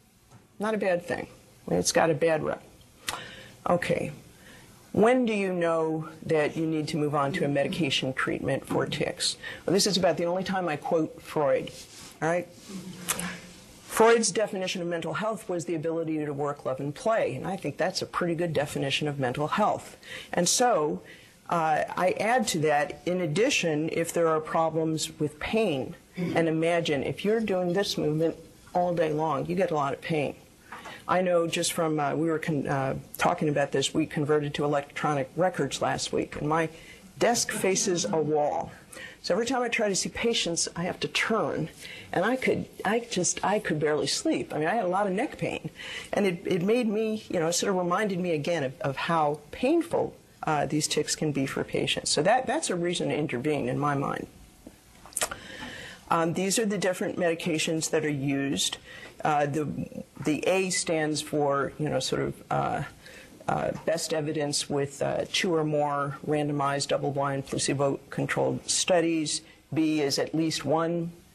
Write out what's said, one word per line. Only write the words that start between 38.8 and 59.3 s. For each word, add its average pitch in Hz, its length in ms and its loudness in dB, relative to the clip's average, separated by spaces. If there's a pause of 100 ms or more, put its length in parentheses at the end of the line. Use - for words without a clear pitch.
So - 140 0
every 233 100 0
time 247 160 0
I 240 80 0
try 233 180 0
to 196 80 2
see 180 140 -2
patients, 175 640 0
I 170 80 -4
have - 180 -4
to - 60 -2
turn, 175 600 0 (420)
and 175 140 2
I 240 100 2
could, - 300 0 (180)
I 214 160 2
just, - 460 -2
I 196 140 2
could 160 200 -2
barely 151 280 0
sleep. - 440 0
I - 60 -4
mean, 151 100 0
I 190 80 0
had 226 100 0
a - 20 0
lot 185 180 2
of 190 80 0
neck 226 240 -2
pain, - 320 -4 (420)
and 208 140 2
it, 180 180 0
it 175 200 0
made 226 240 4
me, 220 420 -2
you 185 100 0
know, 160 120 2
sort 190 180 0
of 190 80 2
reminded 185 420 0
me 180 120 0
again 156 320 0
of, 131 180 -4
of 139 140 0
how 151 460 2 (100)
painful, 285 640 2 (320)
uh, 147 180 2
these 151 220 0
tics - 280 0
can 156 160 0
be 139 140 0
for - 180 -2
patients. - 460 -2
So - 140 2
that, 254 240 4
that's 269 240 0
a 196 40 -2
reason 175 340 0
to 139 60 0
intervene 139 540 -2
in 135 80 -2
my 143 160 2
mind. - 320 -2 (1800)
Um, 165 240 2
these 185 240 0
are 233 80 2
the 202 140 0
different 185 380 -2
medications 165 720 0
that 156 140 2
are 151 40 0
used. 139 680 0 (460)
Uh, 147 240 4